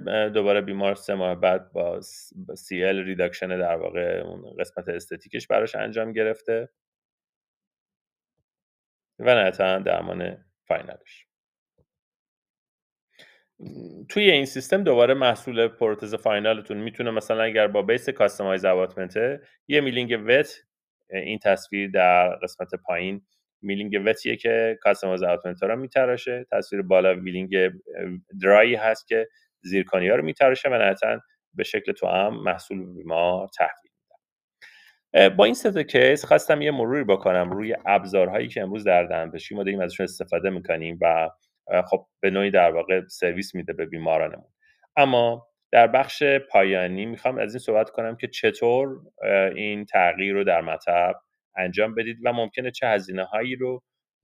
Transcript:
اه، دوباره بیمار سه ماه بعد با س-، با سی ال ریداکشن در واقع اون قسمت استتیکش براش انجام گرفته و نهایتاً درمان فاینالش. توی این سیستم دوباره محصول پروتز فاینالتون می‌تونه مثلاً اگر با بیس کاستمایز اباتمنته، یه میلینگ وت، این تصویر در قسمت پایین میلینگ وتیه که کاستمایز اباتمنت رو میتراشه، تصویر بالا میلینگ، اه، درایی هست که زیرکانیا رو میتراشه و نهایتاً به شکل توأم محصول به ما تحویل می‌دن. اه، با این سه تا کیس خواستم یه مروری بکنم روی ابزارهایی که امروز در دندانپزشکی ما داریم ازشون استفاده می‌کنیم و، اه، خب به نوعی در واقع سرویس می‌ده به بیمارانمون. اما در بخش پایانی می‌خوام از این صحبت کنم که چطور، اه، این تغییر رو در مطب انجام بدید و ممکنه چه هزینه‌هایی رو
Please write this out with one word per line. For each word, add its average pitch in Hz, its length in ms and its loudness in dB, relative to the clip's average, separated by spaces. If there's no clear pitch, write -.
اه، 107 220 0
دوباره 104 320 2
بیمار 98 340 -2
سه 101 200 -6
ماه 92 200 -2
بعد 92 380 0
با 87 280 -4
س-، - 360 -20
با 92 180 -14
سی 92 300 -6
ال 98 200 2
ریداکشن 90 440 -4
در 90 280 -2
واقع 87 500 -4
اون 90 320 -16
قسمت - 300 -8
استتیکش 90 580 -12
براش 110 280 0
انجام 110 380 -6
گرفته 110 560 -4
و 123 160 4
نهایتاً 95 440 2
درمان 90 680 -4
فاینالش. - 580 -8
توی 208 220 6
این 139 140 4
سیستم 190 400 -2
دوباره 123 300 6
محصول 117 540 0
پروتز 107 460 -2
فاینالتون 107 600 -2
می‌تونه 113 340 -6
مثلاً 110 320 -2
اگر 110 240 2
با 101 160 0
بیس 104 260 -2
کاستمایز 98 560 0
اباتمنته، 95 760 -2
یه 143 120 2
میلینگ 120 460 -2
وت، 135 280 2
این 95 280 -6
تصویر 101 520 -2
در 90 460 4
قسمت - 380 -10
پایین 92 520 -6
میلینگ 101 420 -6
وتیه 107 320 -2
که 113 460 0
کاستمایز 95 400 0
اباتمنت 90 400 -2
رو 107 140 -2
میتراشه، 127 760 -4
تصویر 101 300 -4
بالا 92 320 4
میلینگ، 92 420 -6
اه، 92 140 2
درایی 107 320 8
هست 110 340 -2
که 113 200 -2
زیرکانیا 92 560 0
رو 101 80 -2
میتراشه 131 440 2
و 127 60 0
نهایتاً 110 460 0
به - 100 -4
شکل - 280 -4
توأم 101 500 -2
محصول 95 360 -6
به 90 260 -14
ما 87 440 -2
تحویل - 340 -4
می‌دن. - 240 -20
اه، 196 140 10
با 196 160 6
این 233 100 4
سه 226 180 -2
تا 170 100 0
کیس 135 420 4
خواستم 151 380 2
یه 147 80 0
مروری 131 340 -2
بکنم 92 460 2
روی 107 260 -4
ابزارهایی 98 600 2
که 117 140 -6
امروز 101 220 -8
در 90 180 6
دندانپزشکی 85 520 -6
ما 101 80 -6
داریم 98 180 -4
ازشون 87 240 -4
استفاده 90 460 -4
می‌کنیم 85 500 -6
و، 82 300 2
اه، 90 140 2
خب - 240 -2
به 98 100 2
نوعی 98 200 0
در 90 200 6
واقع 90 360 -2
سرویس 92 480 -4
می‌ده 82 180 -8
به 82 140 -6
بیمارانمون. 80 640 -4
اما 123 500 2
در 117 160 10
بخش 131 360 0
پایانی 98 840 2
می‌خوام 123 320 -4
از 107 160 -4
این 123 40 -10
صحبت 110 320 0
کنم 113 260 -6
که 120 120 -8
چطور، 123 720 -2
اه، 98 320 2
این 104 300 -6
تغییر 95 500 0
رو 101 100 0
در 87 160 2
مطب 87 540 -2
انجام 95 380 -2
بدید 113 300 -6
و 120 80 0
ممکنه 120 380 -6
چه 123 180 -6
هزینه‌هایی 101 680 -4
رو 127 260 -6